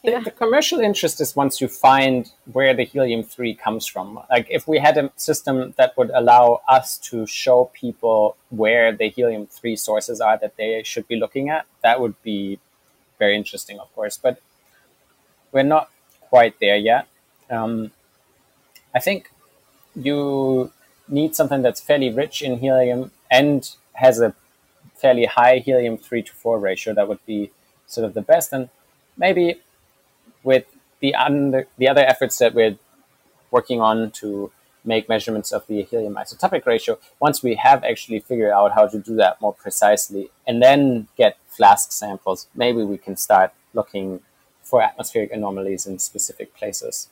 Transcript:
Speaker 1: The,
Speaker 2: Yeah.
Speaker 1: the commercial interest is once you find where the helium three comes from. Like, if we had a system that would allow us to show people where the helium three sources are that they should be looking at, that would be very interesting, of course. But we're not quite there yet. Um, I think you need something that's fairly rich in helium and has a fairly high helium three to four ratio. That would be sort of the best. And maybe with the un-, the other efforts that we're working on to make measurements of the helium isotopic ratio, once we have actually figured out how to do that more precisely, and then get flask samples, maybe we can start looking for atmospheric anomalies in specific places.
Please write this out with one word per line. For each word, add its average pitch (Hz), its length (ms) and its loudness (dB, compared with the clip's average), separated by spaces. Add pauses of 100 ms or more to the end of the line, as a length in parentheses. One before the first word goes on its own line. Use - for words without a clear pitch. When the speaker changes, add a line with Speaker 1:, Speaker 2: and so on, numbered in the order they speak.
Speaker 1:
The, 220 80 2
Speaker 2:
Yeah. 240 80 -2
Speaker 1:
the 208 100 -10
commercial 285 500 0
interest 196 400 -2
is - 140 -4
once 139 260 -2
you 135 80 -2
find 135 600 2 (220)
where 131 220 2
the 127 100 0
helium 120 400 -2
three 117 300 -8
comes 110 320 -6
from. 98 340 -12 (100)
Like, 123 200 2
if - 180 -4
we 156 100 2
had 151 180 4
a 139 200 -2
system 131 640 -4
that 127 180 2
would 123 140 0
allow 123 580 6
us - 280 2 (140)
to 110 160 -6
show 127 460 2
people 113 640 -2 (140)
where 113 420 2
the 107 160 -4
helium 110 400 -4
three 117 260 -8
sources 107 460 -6
are 110 180 2
that 107 180 -8
they 110 280 -6
should - 240 -12
be 117 80 -6
looking 135 320 -6
at, 156 180 -6 (160)
that 120 180 2
would 113 220 -6
be 98 380 -8 (580)
very 104 180 2
interesting, 101 440 -12
of - 140 -20
course. 107 220 -8
But 127 240 -4 (1120)
we're 135 120 2
not 151 260 0 (300)
quite 117 400 4
there 101 160 4
yet. 110 320 2 (420)
Um, 113 400 -6 (1040)
I 127 60 2
think - 320 -6 (640)
you 135 760 -2 (360)
need 151 260 -2
something 139 280 0
that's 123 180 0
fairly 139 300 -2
rich 139 320 -6
in 127 160 -6
helium 127 520 0 (200)
and 139 380 2 (260)
has 123 260 4
a 110 140 2 (600)
fairly 123 320 2
high 127 320 4
helium 120 400 0
three 117 240 -6
to - 100 -16
four 117 280 -4
ratio. 101 340 -4
That 101 140 0
would 101 180 -8
be 104 240 -6 (360)
sort - 180 -6
of 98 100 -8
the 107 80 -6
best. 160 300 0
And 131 160 -6 (480)
maybe 175 440 0 (800)
with 131 220 2 (360)
the 135 140 -2
un-, 139 500 0 (140)
the 127 100 2
other 139 140 4
efforts 131 360 0
that 117 160 2
we're 110 220 2 (760)
working 120 300 0
on 110 320 0
to 101 380 -8 (340)
make 110 240 -2
measurements 107 440 -4
of 107 140 -6
the 104 160 -6
helium 107 320 -6
isotopic - 520 -4
ratio, 117 320 -2 (220)
once 147 220 -2
we 117 140 -2
have 127 280 4
actually 110 360 -6
figured 110 320 -2
out 101 200 2
how 107 140 4
to 107 120 -8
do 110 180 -8
that 98 240 2
more 104 120 -2
precisely, 101 760 -2 (160)
and 120 160 0
then 131 540 4
get 110 200 2 (120)
flask - 440 4
samples, 98 600 -8
maybe 120 280 0
we 101 160 -6
can 98 180 -12
start 95 360 2 (220)
looking 95 460 -6 (420)
for 120 200 2
atmospheric 107 500 -4
anomalies 98 540 -6
in 95 120 -12
specific - 560 -10
places. - 580 -10